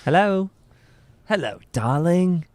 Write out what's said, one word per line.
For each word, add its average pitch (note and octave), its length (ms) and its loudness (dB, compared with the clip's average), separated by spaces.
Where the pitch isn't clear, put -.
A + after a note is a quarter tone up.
Hello? F#3+ 460 2
Hello, C3+ 300 -4
darling. D#3+ 720 0